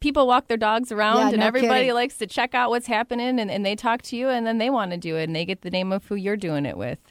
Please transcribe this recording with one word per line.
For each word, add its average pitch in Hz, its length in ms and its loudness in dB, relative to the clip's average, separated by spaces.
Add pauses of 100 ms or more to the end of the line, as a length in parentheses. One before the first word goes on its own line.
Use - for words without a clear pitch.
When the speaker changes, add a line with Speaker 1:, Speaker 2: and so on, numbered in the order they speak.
Speaker 1:
People 285 260 2
walk 247 200 2
their 226 100 0
dogs 226 340 0
around, 214 280 2
Speaker 2:
Yeah, 254 100 4
Speaker 1:
and 220 120 2
Speaker 2:
no 202 60 4
Speaker 1:
everybody 254 340 2
Speaker 2:
kidding. 254 140 2
Speaker 1:
likes 240 240 0
to 214 80 -4
check 247 280 -2
out 247 160 2
what's 240 160 -2
happening, 240 520 0
and, 208 120 -2
and 202 160 -2
they 208 100 0
talk 233 260 -2
to - 140 -10
you, 254 140 0
and 233 160 0
then 226 100 0
they 233 140 0
want 208 220 0
to 175 40 -4
do 165 200 -4
it, 160 80 -2
and 160 120 -4
they 170 80 -2
get 185 160 -6
the 180 80 -10
name 185 240 -2
of 196 140 -4
who 208 80 -4
you're 202 240 -2
doing 156 260 -2
it 90 140 -6
with. 120 200 -6 (120)